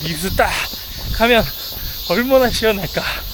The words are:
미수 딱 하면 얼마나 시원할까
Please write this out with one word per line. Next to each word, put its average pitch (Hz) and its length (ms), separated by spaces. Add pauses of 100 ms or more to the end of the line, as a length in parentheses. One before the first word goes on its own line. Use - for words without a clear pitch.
미수 165 320
딱 233 160 (680)
하면 226 260 (680)
얼마나 247 400
시원할까 196 520 (320)